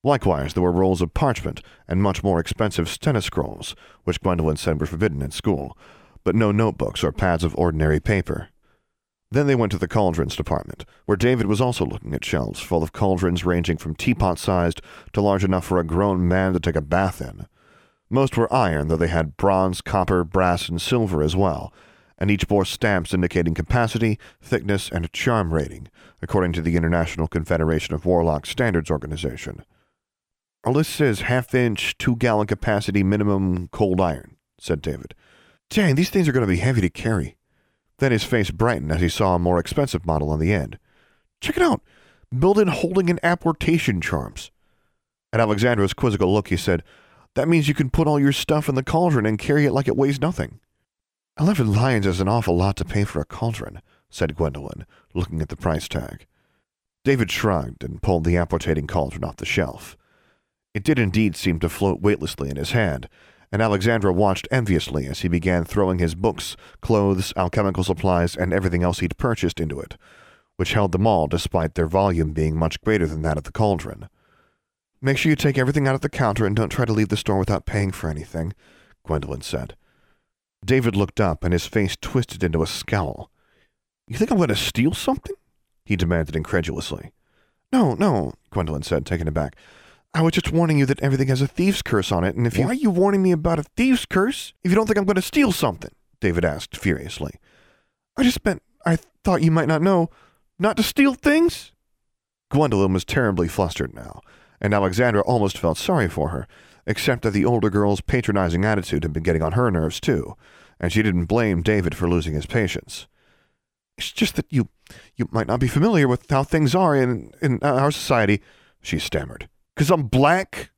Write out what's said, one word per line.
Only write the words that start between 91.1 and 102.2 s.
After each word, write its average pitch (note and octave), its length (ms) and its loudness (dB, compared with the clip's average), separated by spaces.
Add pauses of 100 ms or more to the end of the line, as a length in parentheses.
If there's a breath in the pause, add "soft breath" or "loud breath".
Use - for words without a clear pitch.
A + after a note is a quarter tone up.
has C3 120 0
a C#3 60 2
thieves' F#3 360 0
curse G2+ 300 -2
on F2 120 0
it, G2 100 0
and A#2 120 0
if A2+ 120 0
you" B2+ 60 2
"Why G3+ 80 0
are - 20 0
you C4 160 0
warning F#3+ 320 2
me F#3 80 4
about E3 300 0
a - 20 -8
thieves' B3+ 420 0
curse - 480 -2 (100)
if F3 80 0
you F#3 40 6
don't A3 120 4
think G#3 120 2
I'm G3 60 0
gonna F#3+ 180 2
steal C4+ 300 2
something?" - 400 -2 (280)
David E2+ 240 2
asked - 320 -4
furiously. C#2+ 600 -4 (800 soft breath)
"I C4 80 2
just - 200 2
meant F#3+ 160 0 (240)
I E3 140 2 (260)
thought F#3 160 2
you D#3+ 120 4
might D#3+ 160 2
not D#3 120 2
know F3 300 4 (480 soft breath)
not G#3+ 180 0
to A3+ 60 0
steal C#4 320 2
things." D#4+ 580 0 (800)